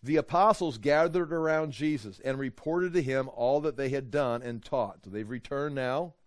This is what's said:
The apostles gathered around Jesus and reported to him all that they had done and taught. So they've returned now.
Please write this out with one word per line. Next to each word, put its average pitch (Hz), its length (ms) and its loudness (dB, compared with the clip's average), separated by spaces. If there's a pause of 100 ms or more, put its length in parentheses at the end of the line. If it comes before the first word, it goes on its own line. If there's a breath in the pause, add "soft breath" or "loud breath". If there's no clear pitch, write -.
The 143 140 2
apostles 170 600 4
gathered 156 540 2
around 156 400 0
Jesus 127 520 -4
and 131 140 -2
reported 165 540 -2
to 175 100 2
him 131 320 0
all 127 280 2
that 151 140 -2
they 135 120 -2
had 135 220 -4
done 123 320 0
and 120 200 -8
taught. 110 420 -4
So 101 60 -14
they've 104 180 -6
returned 139 460 -6
now. 139 400 -2 (120)